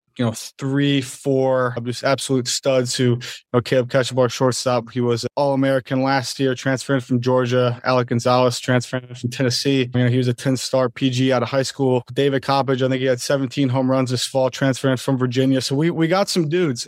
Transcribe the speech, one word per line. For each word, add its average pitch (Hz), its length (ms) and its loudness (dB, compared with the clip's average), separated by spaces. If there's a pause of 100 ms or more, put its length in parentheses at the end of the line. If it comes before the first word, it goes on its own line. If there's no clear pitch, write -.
(180)
you 123 60 0
know, 113 80 0
three, 139 720 -2
four 131 800 0
just 120 220 -6
absolute 131 420 0
studs 131 480 0
who, 123 200 2
you 120 40 -4 (320)
know, 123 80 4
Caleb 123 300 0
Ketchabar, 127 420 2
shortstop, 123 580 0
he 127 120 -4
was 120 240 0 (100)
All-American 135 680 0
last 135 360 0
year, 131 160 2
transferring 135 460 -2
from 123 180 0
Georgia. 123 640 2
Alec 123 240 2
Gonzalez, 123 540 2
transferring 123 520 -2
from 120 160 -6
Tennessee. 131 640 0
You 127 100 2
know, 123 40 4
he 123 100 2
was 123 120 0
a 120 40 0
ten-star 131 540 -2
P 131 220 -2
G 131 240 2
out 120 100 2
of 113 60 -4
high 139 140 0
school. 127 380 0 (120)
David 135 300 0
Coppage, 131 380 0
I 131 60 2
think 131 140 0
he 135 60 0
had 123 120 0
seventeen 139 480 -2
home 131 240 0
runs 131 180 0
this 123 160 -2
fall, 131 240 0
transferring 135 460 0
from 131 220 -2
Virginia. 131 420 2
So 135 160 -4
we, 160 140 2
we 160 180 0
got 190 220 2
some 165 180 0
dudes. 156 400 -2